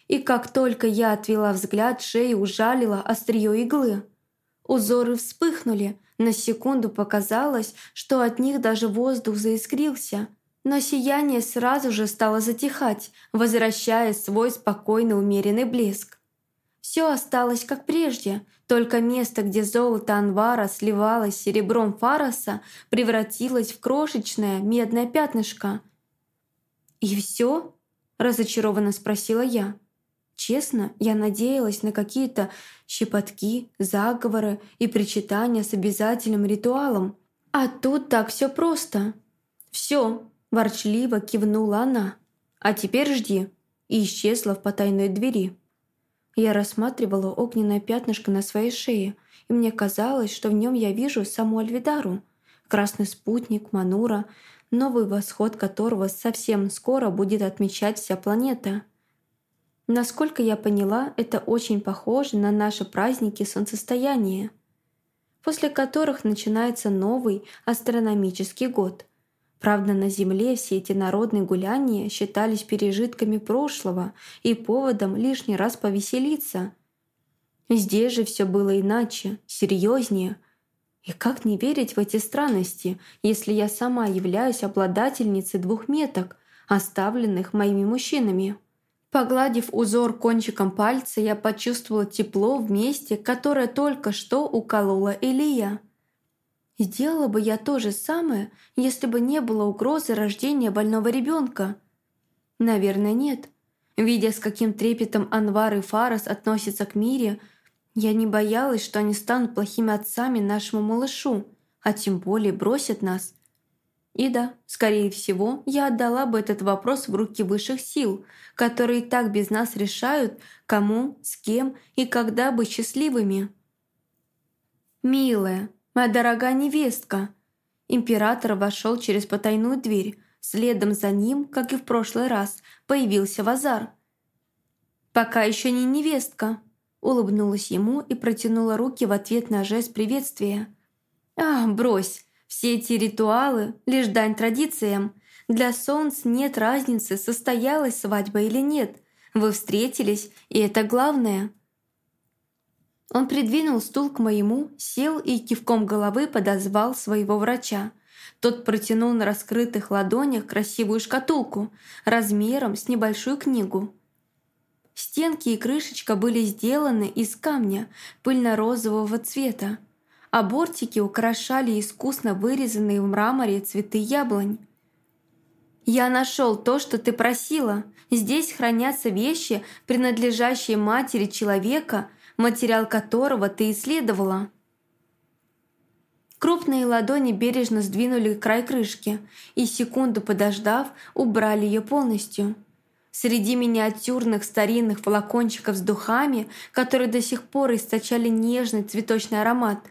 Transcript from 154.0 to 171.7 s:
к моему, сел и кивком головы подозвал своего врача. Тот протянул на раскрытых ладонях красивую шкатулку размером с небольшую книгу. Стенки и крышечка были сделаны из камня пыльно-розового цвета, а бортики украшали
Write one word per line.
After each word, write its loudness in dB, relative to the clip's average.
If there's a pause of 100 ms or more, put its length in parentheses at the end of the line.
к -6
моему, 2
сел -2
и -2
кивком 0
головы 0
подозвал 0
своего 0
врача. -2 (480)
Тот 0
протянул 2
на 2
раскрытых -2
ладонях 0
красивую -2
шкатулку -2 (320)
размером 2
с -12
небольшую 0
книгу. -2 (1080)
Стенки -2
и 2
крышечка -2
были 2
сделаны 0
из -4
камня -2 (360)
пыльно-розового 2
цвета, -4 (540)
а 4
бортики -2
украшали 0